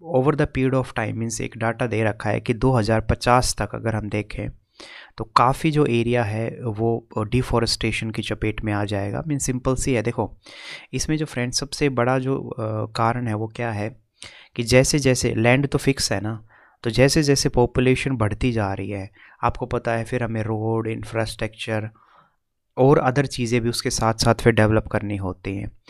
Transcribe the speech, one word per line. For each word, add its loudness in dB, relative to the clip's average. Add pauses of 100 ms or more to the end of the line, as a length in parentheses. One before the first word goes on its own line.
(160)
over 4
the 2
period 0
of -12
time -4
means -4
एक -8
डेटा -2
दे 0
रखा -2
है 0
कि -2
दो 2
हज़ार 2
पचास 2
तक -4
अगर -4
हम -4
देखें -6 (680)
तो -8
काफ़ी 2
जो 4
एरिया 2
है -4
वो 0 (100)
डिफॉरेस्टेशन 0
की -4
चपेट -4
में -2
आ 0
जाएगा। -4
मीन -2
सिंपल -2
सी 0
है, 2
देखो -4 (540)
इसमें -2
जो -4
फ्रेंड्स -4
सबसे -2
बड़ा 2
जो, -2
अ, -4
कारण 0
है -2
वो -4
क्या -6
है -6 (560)
कि -2
जैसे 4
जैसे 2
लैंड 4
तो 0
फिक्स 0
है -2
ना, -6 (360)
तो -2
जैसे 6
जैसे 2
पॉपुलेशन 2
बढ़ती 0
जा -2
रही -6
है, -8 (320)
आपको -2
पता -2
है -2
फिर -4
हमें -2
रोड, -2
इंफ्रास्ट्रक्चर -4 (880)
और 8
other 2
चीज़ें 0
भी 0
उसके -4
साथ 0
साथ 2
फिर 4
डेवलप 4
करनी -4
होती -6
हैं। -8 (180)